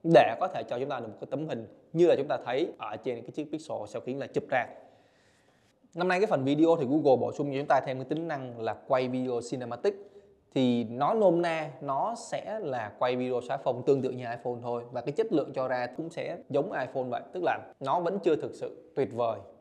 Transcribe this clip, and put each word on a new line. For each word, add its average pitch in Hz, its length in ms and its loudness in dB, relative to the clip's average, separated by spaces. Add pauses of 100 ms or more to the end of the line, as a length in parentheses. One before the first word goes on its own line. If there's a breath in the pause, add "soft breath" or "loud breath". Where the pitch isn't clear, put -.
(140)
để 117 260 10
có 185 80 0
thể 123 220 -4
cho 123 100 -4
chúng 139 100 -4
ta 131 100 -4
được 113 80 -8
một 98 140 -14
cái 135 100 -10
tấm 151 160 -4
hình 117 200 -8 (260)
như 165 140 6
là - 100 8
chúng 143 100 -2
ta 135 180 -2
thấy 131 320 -2
ở 110 260 -8
trên 117 180 -4
cái 113 100 -14
chiếc 147 200 -6
Pixel 131 260 -8 (100)
sau 113 140 -10
khi 127 120 -6
là 135 140 -6
chụp - 220 -2
ra. 123 160 2 (1300 soft breath)
Năm 175 120 0
nay 185 120 2
cái 208 80 4
phần 139 180 2
video 160 340 6
thì 139 60 0
Google 139 360 6
bổ 110 100 -2
sung 143 200 -4
cho 131 80 -2
chúng 147 80 -4
ta 135 180 6
thêm 131 120 -4
cái 131 80 -8
tính 160 220 -4
năng 131 340 -8
là 110 120 -2 (140)
quay 127 200 2
video 127 320 -2 (120)
cinematic. 123 600 -4 (420 loud breath)
Thì 123 300 4
nói 135 320 0
nôm 180 260 6
na 160 280 -2 (120)
nó 147 360 -2
sẽ - 420 -6
là 123 400 -4
quay 127 160 2
video 127 320 -2
xóa 139 100 -2
phông 123 260 -2
tương 139 180 6
tự 127 80 -2
như 123 140 -6
iPhone 120 380 -6
thôi. 120 300 -4
Và 123 100 -4
cái 147 100 -4
chất 220 220 0
lượng 139 200 0
cho 131 140 -2
ra 123 200 0 (100)
cũng 160 120 -8
sẽ 151 280 -8 (120)
giống 147 220 0
iPhone 131 320 -4
vậy. 120 180 -4 (120)
Tức 180 100 -6
là 113 160 2 (200)
nó 139 200 0
vẫn 180 200 -2
chưa 165 160 4
thực 120 200 -6
sự - 400 -12
tuyệt 131 180 0
vời 113 260 0 (220)